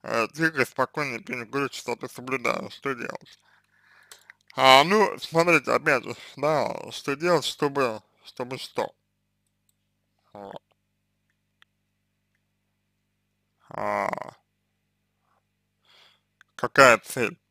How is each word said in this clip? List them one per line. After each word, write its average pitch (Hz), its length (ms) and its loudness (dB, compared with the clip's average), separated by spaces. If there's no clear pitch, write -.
э, 117 300 -2
тихо 160 280 -2
и 120 40 2
спокойно, 131 580 -6
пью, 123 140 -10
не 120 80 -12
курю, 131 240 -4
чистоту - 400 -10
соблюдаю. 123 640 -6
Что - 220 -8
делать? - 460 -14
А, 131 280 8
ну, 196 360 2
смотрите, 165 520 2
опять 135 320 0
же, 123 120 -10
да, 139 540 -2
что - 240 -6
делать, 160 300 0
чтобы, 139 560 -2
чтобы 127 320 -10
что? - 360 -8
Вот. 101 280 -16
А, 104 400 -4
какая 123 440 8
цель - 380 -6